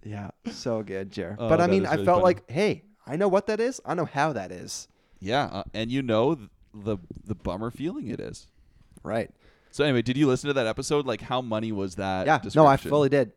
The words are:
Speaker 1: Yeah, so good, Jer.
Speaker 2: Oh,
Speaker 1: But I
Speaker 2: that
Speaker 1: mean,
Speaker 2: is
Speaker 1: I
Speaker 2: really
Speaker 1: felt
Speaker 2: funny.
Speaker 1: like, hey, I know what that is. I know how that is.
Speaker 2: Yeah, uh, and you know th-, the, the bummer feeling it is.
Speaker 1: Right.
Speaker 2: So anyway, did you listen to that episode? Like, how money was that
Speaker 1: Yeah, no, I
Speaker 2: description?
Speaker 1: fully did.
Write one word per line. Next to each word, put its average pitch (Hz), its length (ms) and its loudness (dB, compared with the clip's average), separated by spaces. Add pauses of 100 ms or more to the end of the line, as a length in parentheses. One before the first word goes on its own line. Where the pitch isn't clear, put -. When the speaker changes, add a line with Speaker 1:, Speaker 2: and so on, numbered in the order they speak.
Speaker 1:
Yeah, 104 260 -10 (220)
so 113 320 -4
good, 98 280 -8
Jer. 98 280 -8
Speaker 2:
Oh, 117 100 -2
Speaker 1:
But 131 100 6
I 175 80 4
Speaker 2:
that 180 40 4
Speaker 1:
mean, 190 120 4
Speaker 2:
is - 60 -4
Speaker 1:
I 147 40 2
Speaker 2:
really 196 120 0
Speaker 1:
felt 180 120 6
Speaker 2:
funny. 180 60 4
Speaker 1:
like, 180 260 2
hey, 165 340 0 (220)
I 127 100 -6
know 196 120 2
what 202 200 2
that 214 120 -2
is. 240 260 -2
I 156 100 -2
know 170 100 0
how 147 280 -2
that 95 180 -8
is. - 360 -12 (320)
Speaker 2:
Yeah, 120 260 0
uh, - 180 -6 (100)
and 113 180 -4
you 135 100 -2
know 123 340 2
th-, 110 140 -16 (240)
the, 107 240 -4 (280)
the 104 100 -6
bummer 98 360 -6
feeling 180 360 -8
it - 120 -8
is. - 280 -12 (560)
Speaker 1:
Right. 107 260 -4 (420)
Speaker 2:
So - 120 0
anyway, 131 180 4
did 123 160 0
you 147 100 6
listen 127 200 2
to 143 60 0
that 127 140 2
episode? 135 380 0
Like, 117 160 -2
how 127 200 -4
money 110 300 -4
was 98 240 -4
that 95 320 -2
Speaker 1:
Yeah, 151 120 4 (160)
no, 156 100 10
I 139 100 8
Speaker 2:
description? - 140 -4
Speaker 1:
fully 143 200 4
did. 131 260 2